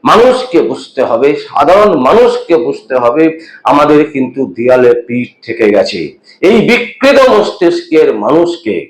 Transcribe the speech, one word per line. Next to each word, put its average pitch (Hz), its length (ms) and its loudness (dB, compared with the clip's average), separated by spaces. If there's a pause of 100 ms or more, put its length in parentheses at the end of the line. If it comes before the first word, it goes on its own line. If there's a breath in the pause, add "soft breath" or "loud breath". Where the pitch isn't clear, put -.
মানুষকে 226 560 2 (100)
বুঝতে - 400 -8
হবে, 123 200 0 (160)
সাধারণ 190 460 2 (160)
মানুষকে 220 500 0
বুঝতে 139 460 -6
হবে, 151 200 0 (400 loud breath)
আমাদের 147 360 2 (120)
কিন্তু 135 300 -6 (120)
দেয়ালে 123 380 2 (140)
পিঠ 120 220 -6 (160)
থেকে 113 220 -4 (100)
গেছে। 95 260 -2 (400 soft breath)
এই 208 160 2 (120)
বিকৃত 254 500 0 (100)
মস্তিষ্কের 170 800 0 (160)
মানুষকে 156 520 -2 (140)